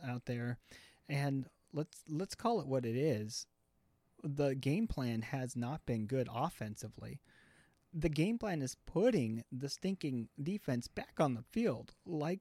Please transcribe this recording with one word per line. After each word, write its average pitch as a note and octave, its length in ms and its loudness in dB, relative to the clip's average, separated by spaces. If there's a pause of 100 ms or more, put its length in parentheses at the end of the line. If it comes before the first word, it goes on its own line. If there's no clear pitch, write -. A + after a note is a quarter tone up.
out B2 200 -4
there, A#2+ 320 -2 (500)
and C#3 400 0 (260)
let's, D#3 360 -4
let's D#3+ 260 -2
call A#3 240 2
it C#3 80 -4
what C3 180 2
it A#2 120 0
is. A2 480 0 (800)
The C#3+ 320 2
game D3 320 2
plan A#2+ 340 0
has B2+ 340 -4
not B2 300 -4
been A2 220 0
good C3 260 2
offensively. A#2 880 -6 (720)
The D#3+ 160 2
game E3+ 280 4
plan F3+ 240 0
is B2+ 140 -2 (100)
putting D3+ 640 4
the C3 180 -4
stinking C#3 580 -2 (140)
defense C#3+ 460 -2
back - 320 -8
on C#3+ 160 6
the A2+ 160 -6
field A3 420 0 (120)
like E3 360 -2